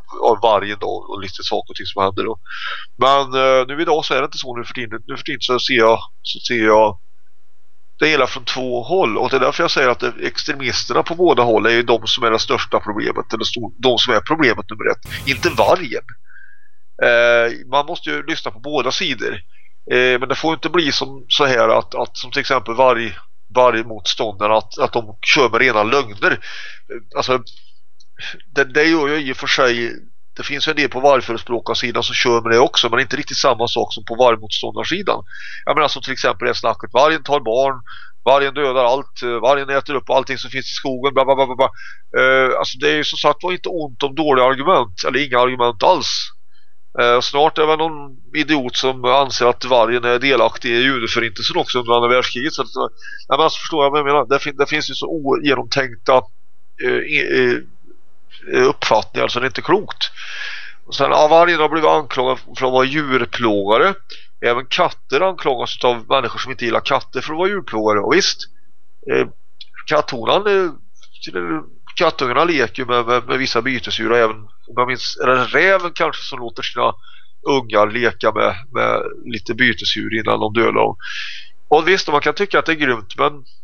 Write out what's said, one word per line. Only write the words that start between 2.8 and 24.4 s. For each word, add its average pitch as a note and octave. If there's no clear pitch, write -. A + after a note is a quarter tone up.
Men, C#3
eh, C3
nu C#3+
idag D#3+
så -
är C3
det C#3
inte -
så B2
nu A#2
för -
tiden. A2+
Nu C3+
för -
tiden C3+
så B2+
ser -
jag, A2+
så -
ser A#2
jag G#2+
det D3+
hela C3+
från B2+
två B2
håll, D3+
och A#2+
det C3
är C3
därför C#3+
jag E3
säger C3+
att A#2+
det, A#2+
extremisterna C3
på E3+
båda D#3
håll G#2+
är A2+
ju A#2
de A2+
som B2
är A2+
det A2
största A2
problemet, G#2+
eller A2
stor-, A2
de B2
som B2
är G#2
problemet A#2+
nummer G#2+
ett, -
inte C3+
vargen. A#2+
Eh, A#2+
man C#3+
måste D#3
ju D3
lyssna C#3+
på G#2+
båda C#3+
sidor. A#2
Eh, B2
men B2+
det C3+
får D#3+
inte D#3+
bli D#3
som C3+
så D3
här A#2
att, A#2
att B2
som B2
till C#3
exempel A#2+
varg-, A#2
vargmotståndarna, A2